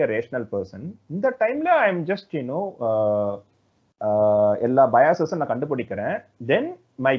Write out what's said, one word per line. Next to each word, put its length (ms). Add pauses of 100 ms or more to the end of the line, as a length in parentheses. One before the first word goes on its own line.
a 100
rational 300 (100)
person. 260 (340)
இந்த 280
டைம்ல 260 (160)
I 100
am 60 (120)
just, 160 (100)
you 120
know, 120 (280)
uh, 420 (680)
uh, 520 (140)
எல்லா 160 (120)
பயாசஸும் 460
நான் 120
கண்டுபிடிக்கிறேன். 600 (340)
Then 160 (400)
my 140